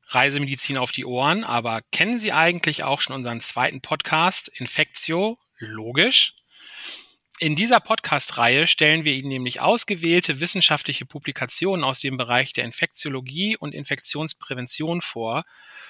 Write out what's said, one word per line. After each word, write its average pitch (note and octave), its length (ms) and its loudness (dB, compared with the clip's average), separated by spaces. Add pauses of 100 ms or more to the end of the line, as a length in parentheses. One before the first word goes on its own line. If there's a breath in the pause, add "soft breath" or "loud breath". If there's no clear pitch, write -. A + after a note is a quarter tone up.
Reisemedizin C#3 720 0
auf B2 120 -2
die B2 140 -6
Ohren, C#3 380 0
aber A#2 480 -2
kennen A3+ 260 2
Sie G#3+ 160 -2
eigentlich D#3+ 500 0
auch C#3 160 -2
schon - 160 -2
unseren A#2+ 260 -6
zweiten - 400 2
Podcast, - 640 0
Infectio? E3 920 0 (220)
Logisch. A#2+ 720 2 (1040 loud breath)
In D3+ 180 0
dieser A3+ 240 4
Podcast-Reihe C#3+ 840 2
stellen D#3 380 4
wir D3+ 100 0
Ihnen C3+ 160 -6
nämlich B2+ 320 -4
ausgewählte E3+ 800 2
wissenschaftliche D#3 640 2
Publikationen D#3+ 800 0
aus C3 160 0
dem C3 180 -2
Bereich B2 360 0
der B2 100 -4
Infektiologie C3+ 920 -4
und D3 200 -10
Infektionsprävention D3 1300 -4
vor A#2 400 -4 (460 loud breath)